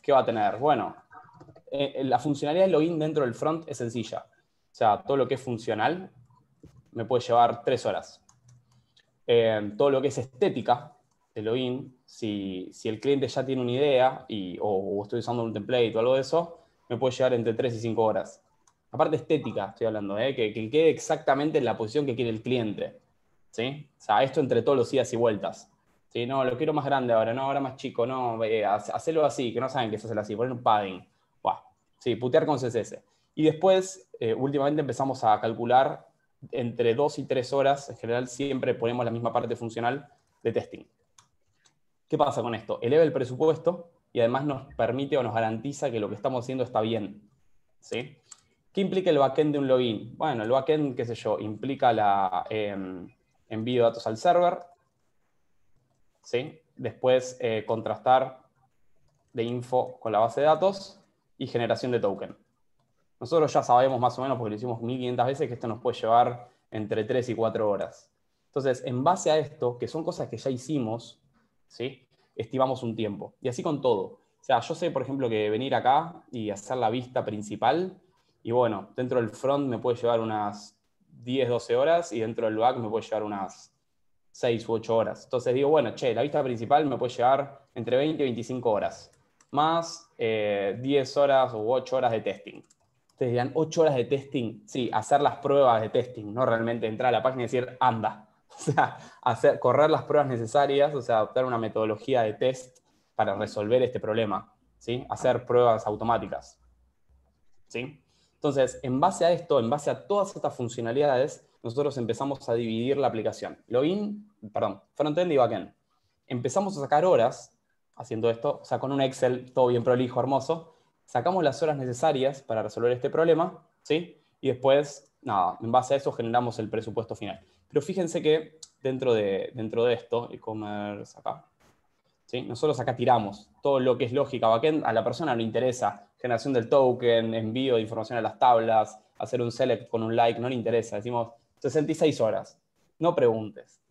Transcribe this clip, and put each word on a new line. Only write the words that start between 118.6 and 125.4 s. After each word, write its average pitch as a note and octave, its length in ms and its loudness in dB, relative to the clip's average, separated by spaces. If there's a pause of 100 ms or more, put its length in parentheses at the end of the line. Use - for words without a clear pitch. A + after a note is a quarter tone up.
o - 20 -20
sea, B2 140 -4
con C3+ 140 -4
un C#3 80 0
Excel B2+ 520 0
todo B2+ 160 4
bien B2 140 2
prolijo, B2 380 2
hermoso. C#3 540 -2 (300)
Sacamos F3 380 -2
las C#3 200 0
horas D3+ 140 0
necesarias C3+ 640 -2
para A2 200 -4
resolver A2+ 300 0
este B2 180 -2
problema, E3 560 2 (160)
¿sí? E3+ 380 -4 (200)
Y C3+ 80 0
después, C#3 640 2 (100)
nada, F#2+ 380 0